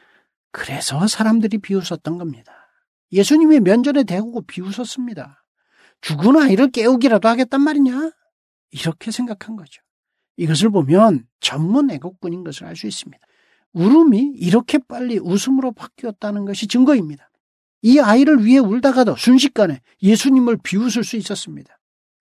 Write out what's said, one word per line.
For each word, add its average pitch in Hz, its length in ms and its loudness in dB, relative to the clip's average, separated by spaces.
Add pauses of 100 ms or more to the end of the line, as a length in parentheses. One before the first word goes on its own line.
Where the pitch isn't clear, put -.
(520)
그래서 143 560 -6
사람들이 220 500 0
비웃었던 175 600 -8
겁니다. 151 360 -14 (580)
예수님의 294 500 4
면전에 247 420 2
대고 214 420 -6
비웃었습니다. 202 1000 -12 (560)
"죽은 165 360 2
아이를 262 340 4
깨우기라도 233 560 2
하겠단 247 340 0
말이냐?" 294 500 0 (600)
이렇게 165 400 -10
생각한 220 440 -8
거죠. 170 260 -20 (540)
이것을 165 360 -2
보면 175 560 0 (120)
전문 214 520 -2
애국군인 175 520 -12
것을 160 220 -16
알 165 100 -16
수 214 120 -12
있습니다. - 360 -16 (500)
울음이 262 640 2
이렇게 233 440 0
빨리 240 400 -8
웃음으로 254 540 -2
바뀌었다는 208 720 -10
것이 202 220 -8
증거입니다. 240 600 0 (520)
이 254 180 6
아이를 254 460 4
위해 254 120 6
울다가도 240 580 2
순식간에 240 640 2 (220)
예수님을 240 600 2
비웃을 214 400 -4
수 - 140 -8
있었습니다. 170 600 -12 (420)